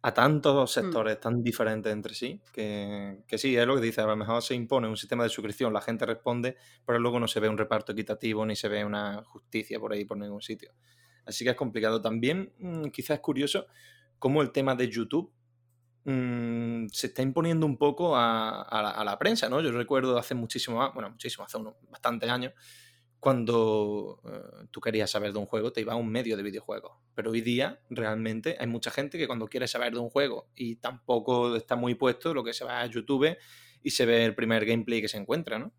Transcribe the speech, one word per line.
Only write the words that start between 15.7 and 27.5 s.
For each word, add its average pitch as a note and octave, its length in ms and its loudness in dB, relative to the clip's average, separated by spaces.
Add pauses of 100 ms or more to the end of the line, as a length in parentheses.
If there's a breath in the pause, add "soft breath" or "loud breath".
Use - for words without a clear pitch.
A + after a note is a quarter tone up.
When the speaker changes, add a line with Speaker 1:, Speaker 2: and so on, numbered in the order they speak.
Speaker 1:
mm, A#2 840 -2
se - 160 -4
está - 140 -4
imponiendo D#3+ 440 2
un C#3 120 0
poco D3 380 2
a, A2+ 480 2
a G#2+ 180 -2
la, G#2 100 0
a G#2+ 120 -4
la G2+ 160 -2
prensa, A#2 300 2
¿no? C#3 120 2
Yo C#3+ 100 2
recuerdo B2 460 2
hace A#2+ 180 -2
muchísimo, A#2+ 580 -2
bueno, A2 180 -10
muchísimo, A2+ 340 -10
hace - 120 -10
unos G#2+ 180 -10 (140)
bastantes A#2 400 -2
años, B2 240 -2 (680 loud breath)
cuando, A2 1040 2
eh, G#2+ 460 -16
tú - 100 -14
querías G#2+ 280 0
saber G#2 240 -2
de G#2+ 60 -2
un G2+ 80 -4
juego, A2+ 260 -2
te A2+ 80 -2
iba A2 120 -2
a - 20 -2
un A#2 140 -2
medio A2+ 280 -2
de G2 60 -4
videojuegos. G#2 560 -8 (160)
Pero A2+ 160 -2
hoy A#2 100 2
día, A#2+ 480 0